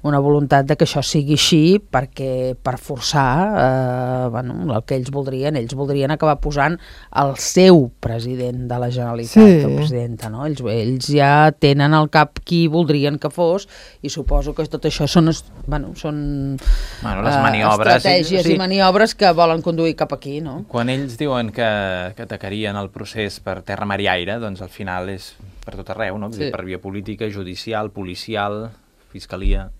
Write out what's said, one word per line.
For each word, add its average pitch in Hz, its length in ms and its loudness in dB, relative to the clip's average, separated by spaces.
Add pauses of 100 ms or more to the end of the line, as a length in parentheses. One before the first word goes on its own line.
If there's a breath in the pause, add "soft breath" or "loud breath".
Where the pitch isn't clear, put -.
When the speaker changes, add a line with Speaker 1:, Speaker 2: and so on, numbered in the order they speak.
Speaker 1:
Una 143 160 2
voluntat 143 480 4
de 147 80 4
que 160 80 4
això - 160 -4
sigui 147 320 0
així 165 480 4
perquè, 131 720 -4
per 127 240 -4
forçar, 135 520 -2 (200)
eh, 127 800 0
bueno, 123 240 -6 (220)
el 113 100 -2
que - 140 -4
ells 127 100 -6
voldrien, 135 480 -4
ells 117 160 -6
voldrien 139 400 -2
acabar 151 240 2
posant 147 380 0 (420 loud breath)
el 139 140 2 (100)
seu 180 460 6 (120)
president 123 720 -6
de 123 80 -4
la 120 160 -2
Generalitat, 120 480 4
Speaker 2:
Sí. 170 240 10
Speaker 1:
o 139 100 0
presidenta, 120 540 -4
no? 120 160 -8
Ells, 147 240 -4
ells 117 460 -2
ja 147 360 6
tenen 143 460 4
al 151 160 2
cap 151 320 2
qui 165 220 2
voldrien 151 500 0
que 151 140 -6
fos 175 340 0 (380 loud breath)
i 147 100 -8
suposo 143 400 -2
que 156 160 -4
tot - 160 -8
això 147 240 -2
són 165 200 4
es-, 156 120 -2 (240)
bueno, 147 300 -6
són, 143 640 -6 (420 loud breath)
Speaker 3:
Bueno, 101 220 -4
les 139 120 2
Speaker 1:
eh, 135 60 2
Speaker 3:
maniobres, 107 540 4 (100)
Speaker 1:
estratègies 180 400 2
Speaker 3:
sí. 165 80 4
Speaker 1:
i 180 60 2
maniobres 190 560 2
que 190 180 4
volen 165 300 2
conduir 165 320 -2
cap 147 180 -4
aquí, 139 280 -10
no? 151 260 -10
Speaker 3:
Quan 117 260 -2
ells 135 240 -6
diuen 123 320 -2
que, 98 680 -4
que 117 60 -14
atacarien 101 560 -8
el 98 140 -8
procés 104 480 -8
per 95 240 -8
terra, 101 260 -6
mar 98 100 -4
i 101 80 -4
aire, 92 300 -2
doncs 104 240 -10
al - 80 -14
final 92 400 -8
és... 95 240 -12 (300)
per - 160 -16
tot - 140 -12
arreu, 107 260 -6
no? 104 140 -8
Speaker 1:
Sí. 123 180 -8
Speaker 3:
Per 92 160 -10
via 92 100 -10
política, 98 540 -10
judicial, 104 640 -8
policial, 104 680 -8 (480)
fiscalia. 95 560 -4 (100)